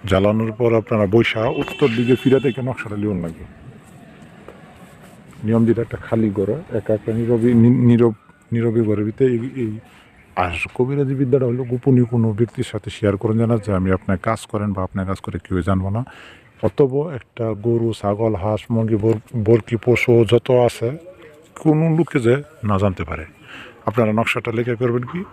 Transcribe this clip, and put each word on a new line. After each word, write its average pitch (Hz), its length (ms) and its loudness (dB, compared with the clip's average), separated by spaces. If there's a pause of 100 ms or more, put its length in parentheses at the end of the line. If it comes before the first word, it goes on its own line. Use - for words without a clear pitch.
জ্বালানোর 104 460 2
পর 117 220 0
আপনারা 107 320 0
বৈশা 110 420 2
উত্তর 143 480 -2
দিকে 123 200 2
ফিরে 131 240 2
থেকে 131 220 -2
নকশাটা 113 340 -8
লিখুন 101 240 -2
লাগবে। 80 240 -8 (2000)
নিয়ম 113 220 4
যেটা 113 160 2
একটা 113 140 -8
খালি 110 340 -2
ঘরে, 98 260 -2 (220)
একা 107 160 -2
একটা 110 180 -4
নীরবী, 117 420 2
নি-, 120 340 6
নীরব, 117 260 6 (380)
নীরবী 117 280 0
ঘরের 104 240 0
ভিতরে 110 220 0
এই, 123 300 -2
এই, 113 220 -6 (580)
আর 90 160 -2 (220)
কবিরাজি 135 400 -2
বিদ্যাটা 131 320 2
হলো 123 180 -2
গোপনীয় 123 400 2
কোনো 113 280 0
ব্যক্তির 113 320 -2
সাথে - 260 -10
শেয়ার 101 260 0
করেন 113 300 0
না, 117 100 0
যে 101 180 -4
আমি 92 240 0
আপনার 95 200 -2
কাজ 113 280 -4
করেন 104 260 -4
বা 92 120 -4
আপনার 95 220 -6
কাজ 95 140 -6
করে 95 240 -10
কেউ 90 180 -2
জানবো 95 280 -2
না। 117 140 -4 (580)
অতএব 139 560 0
একটা 110 360 -6 (120)
গরু, 117 260 0
ছাগল, 104 500 -2
হাঁস, 107 280 -2
মুরগি, 113 260 0
বর-, 110 300 0 (200)
বরকি 117 380 2
পশু 117 400 4
যত 117 260 2
আছে, 120 380 2 (720)
কোনো 156 340 2
লোকে 160 240 0
যে 123 220 2 (220)
না 104 140 2
জানতে 95 260 0
পারে। 80 200 -10 (640)
আপনারা 110 260 0
নকশাটা 113 400 -2
লিখে 117 240 -4
করবেন 123 360 -2
কি 180 200 -8